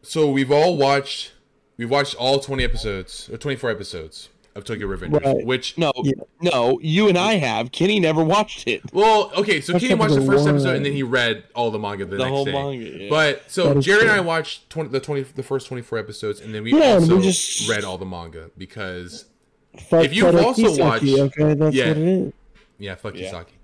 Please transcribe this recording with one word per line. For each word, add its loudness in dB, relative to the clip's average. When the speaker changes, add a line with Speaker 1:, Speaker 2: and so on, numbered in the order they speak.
Speaker 1:
so 0
we've 0
all 4
watched, 0
we've -8
watched 0
all 2
twenty -4
episodes -4
or -12
twenty-four -4
episodes -10
of -16
Tokyo -6
Revengers, -2
Speaker 2:
Right. 0
Speaker 1:
which -4
Speaker 3:
No, 2
Speaker 2:
Yeah. 0
Speaker 3:
no, 2
you 2
and 4
I 2
have. -2
Kenny 0
never 2
watched 0
it. -4
Speaker 1:
Well, 4
okay, 0
so -6
Speaker 2:
That's 2
Speaker 1:
Kenny 2
watched 2
the 4
Speaker 2:
episode 2
Speaker 1:
first 4
episode 2
Speaker 2:
one. 0
Speaker 1:
and -2
then -2
he -2
read 0
all 0
the -4
manga -6
the -12
Speaker 3:
The -2
Speaker 1:
next -2
Speaker 3:
whole -2
Speaker 1:
day. -4
Speaker 3:
manga, -4
yeah. -12
Speaker 1:
But 0
so 0
Speaker 2:
That 4
is 2
Speaker 1:
Jared 4
and 4
Speaker 2:
true. 4
Speaker 1:
I 0
watched -4
twenty, -8
the -4
twenty, -6
the -12
first -6
twenty-four -8
episodes, -8
and -12
then -8
we 0
Speaker 2:
Yeah, 6
and 6
we 6
Speaker 1:
also 4
Speaker 2:
just -2
Speaker 1:
read 0
all -8
the -10
manga -14
because -14
Speaker 2:
Fuck 4
Speaker 1:
if -2
you've 4
also 4
Speaker 2:
Todokisaki, 2
Speaker 1:
watched, 2
Speaker 2:
okay, 4
that's 2
Speaker 1:
yeah. 2
Speaker 2:
what 0
it 0
is. 0
Speaker 1:
Yeah, -10
fuck -12
Speaker 3:
Yeah. -10
Speaker 1:
Kisaki. -14